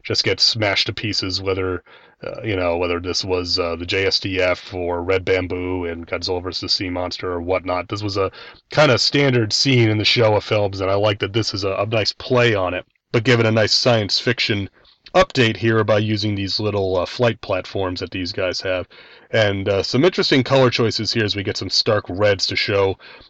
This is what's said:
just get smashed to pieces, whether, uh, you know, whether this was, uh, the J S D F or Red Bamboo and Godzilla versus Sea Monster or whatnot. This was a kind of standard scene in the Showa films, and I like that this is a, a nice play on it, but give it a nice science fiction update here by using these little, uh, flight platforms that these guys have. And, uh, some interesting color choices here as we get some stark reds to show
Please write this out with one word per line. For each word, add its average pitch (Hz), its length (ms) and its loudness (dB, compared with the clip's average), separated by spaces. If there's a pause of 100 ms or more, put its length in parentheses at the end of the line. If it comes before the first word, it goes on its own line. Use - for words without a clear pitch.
just - 220 -2
get 98 160 -2
smashed 104 480 0
to - 60 -6
pieces, 95 480 -6
whether, 92 420 -2 (420)
uh, - 160 -10
you 107 140 -2
know, 87 220 0
whether 87 240 -2
this 87 240 -4
was, 90 340 -2
uh, 85 160 -2
the 85 100 -6
J 98 200 0
S 95 160 0
D 95 180 -4
F 90 340 -2
or 87 300 -4
Red 92 220 0
Bamboo 92 680 -2
and 85 160 -10
Godzilla 90 340 -4
versus 90 300 -6
Sea 95 180 -4
Monster 90 400 -6
or 87 120 -4
whatnot. 90 480 -2
This 101 120 -6
was 101 140 -6
a 95 160 0 (400)
kind 147 220 4
of 110 80 2
standard 127 500 2
scene 123 380 4
in 107 80 2
the 104 80 0
Showa 107 360 4
films, 101 380 -2
and 95 100 0
I 98 60 2
like 104 240 2
that 98 140 -4
this 110 200 -2
is 98 120 -4
a, 95 80 -2
a 98 120 -2
nice 110 280 0
play 120 420 2
on 92 180 0
it, 90 120 -6 (260)
but 117 140 2
give 120 160 4
it 113 40 4
a 113 60 4
nice 110 220 4
science - 460 2
fiction 101 500 -2 (460)
update 127 420 2
here 113 260 2
by 104 140 2
using 107 380 0
these 98 240 -4
little, 101 360 -2
uh, 87 100 0
flight 117 360 0
platforms 92 580 -4
that 90 120 -8
these 92 200 -6
guys 92 300 -4
have. 92 260 -4 (440)
And, 101 380 2
uh, 98 140 2
some 131 220 2
interesting 180 380 2
color 135 260 6
choices 110 440 0
here 113 100 0
as 98 120 -2
we 101 80 -4
get 98 140 -4
some 92 120 -6
stark 107 400 0
reds 98 380 2
to 101 80 -2
show 98 420 0 (320)